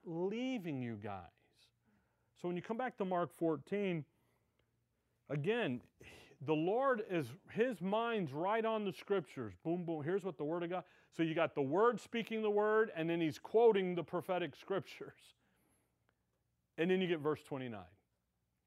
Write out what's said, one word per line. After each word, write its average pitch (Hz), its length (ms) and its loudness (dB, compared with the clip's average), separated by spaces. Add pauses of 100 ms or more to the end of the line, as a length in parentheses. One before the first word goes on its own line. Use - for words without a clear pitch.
leaving 185 760 -4
you 117 140 -4
guys." 101 340 -8 (1120)
So 175 80 -4
when 180 80 -2
you 170 60 -4
come 226 160 -6
back 247 180 -4
to 208 80 -2
Mark 180 320 0
fourteen, 165 680 -2 (1200)
again, 151 540 -2 (600)
the 147 120 2
Lord 220 560 2
is, 165 160 0 (240)
his 226 300 0
mind's 208 520 0
right 196 320 0
on 220 200 0
the 190 80 -2
scriptures. 135 600 -4 (100)
Boom, 175 200 -2
boom. 160 180 -4
Here's 175 200 -2
what 185 140 -8
the 151 80 -4
word 165 180 -2
of 170 80 -4
God. 180 140 -4 (320)
So 165 60 2
you 156 120 2
got 156 200 2
the 147 80 2
word 190 360 4
speaking 226 440 -4
the 214 80 2
word, 214 440 4
and 160 140 0
then 170 120 2
he's 156 180 0
quoting 202 560 6
the 170 100 -2
prophetic 175 500 -2
scriptures. - 800 -8 (1400)
And 170 120 2
then 185 100 4
you 185 80 2
get 170 120 0
verse 147 220 -2
twenty-nine. 123 420 -8 (840)